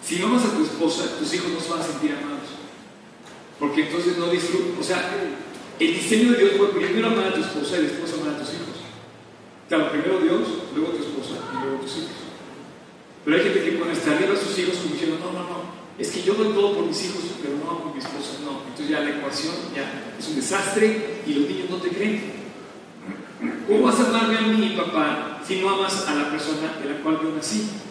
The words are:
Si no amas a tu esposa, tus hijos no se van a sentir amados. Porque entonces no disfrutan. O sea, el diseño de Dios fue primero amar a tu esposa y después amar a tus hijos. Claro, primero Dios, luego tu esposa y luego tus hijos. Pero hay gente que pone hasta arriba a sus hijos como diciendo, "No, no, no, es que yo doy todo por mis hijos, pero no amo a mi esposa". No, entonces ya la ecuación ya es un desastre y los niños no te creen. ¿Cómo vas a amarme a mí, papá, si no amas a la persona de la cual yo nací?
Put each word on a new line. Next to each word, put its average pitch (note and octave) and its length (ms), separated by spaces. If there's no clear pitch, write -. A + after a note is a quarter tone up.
Si F3 160
no G3 80
amas A#3+ 180
a - 100
tu D4+ 80
esposa, - 540
tus - 160
hijos F3 180
no D#3+ 80
se - 100
van D#3 100
a - 40
sentir D3+ 280
amados. C#3+ 380
Porque D3 280
entonces F3 300
no E3+ 100
disfrutan. - 520
O - 40
sea, - 160
el E3 140
diseño A3+ 400
de - 60
Dios G3 180
fue G3+ 160
primero G#3+ 340
amar G#3 200
a - 60
tu - 80
esposa D#3 360
y D#3+ 60
después - 300
amar D3+ 220
a - 40
tus - 100
hijos. - 340
Claro, D#3 220
primero F3+ 280
Dios, E3+ 220
luego D#3+ 160
tu C#3+ 120
esposa D3 360
y C3+ 100
luego C3+ 180
tus C3 160
hijos. - 220
Pero D#3 140
hay - 60
gente - 200
que E3 140
pone E3+ 160
hasta D3+ 180
arriba F#3+ 220
a G3 100
sus - 160
hijos F3+ 180
como D3+ 160
diciendo, D#3+ 300
"No, F#3 80
no, F3 160
no, F3 100
es E3+ 120
que F3+ 140
yo G3 100
doy G#3+ 200
todo G3+ 220
por - 120
mis - 180
hijos, F3 160
pero C#3+ 140
no D3 140
amo E3+ 220
a - 20
mi C3+ 80
esposa". C#3 420
No, C#3 240
entonces D3 220
ya D3+ 100
la C#3+ 160
ecuación D3 380
ya - 460
es - 80
un D#3 80
desastre G3+ 920
y D3 80
los C#3 140
niños - 220
no F3 80
te F3+ 120
creen. G#3+ 520
¿Cómo G#3+ 160
vas A#3+ 160
a A#3+ 100
amarme A3 280
a G#3+ 40
mí, G#3+ 340
papá, D#3+ 720
si F#3 140
no F#3+ 80
amas F#3+ 380
a D3 80
la D3 160
persona - 500
de C#3+ 80
la D3 120
cual D#3 220
yo D#3+ 60
nací? G#3 400